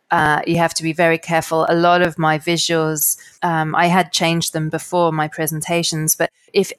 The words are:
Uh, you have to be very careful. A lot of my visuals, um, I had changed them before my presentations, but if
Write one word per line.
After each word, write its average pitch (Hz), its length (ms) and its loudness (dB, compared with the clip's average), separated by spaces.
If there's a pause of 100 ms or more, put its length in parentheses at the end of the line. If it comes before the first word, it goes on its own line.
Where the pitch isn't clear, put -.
(120)
Uh, 151 340 2
you 165 120 0
have 165 160 0
to - 100 -6
be 160 80 -2
very 165 260 2
careful. 160 520 -2
A 165 40 2
lot 175 280 4
of 170 180 0
my 156 180 2
visuals, 156 800 -2 (240)
um, 160 320 0
I 175 140 2
had 175 240 2
changed 165 400 0
them 156 180 -4
before 165 440 0
my 156 160 -2
presentations, 156 880 -2
but 165 120 0 (220)
if 196 280 0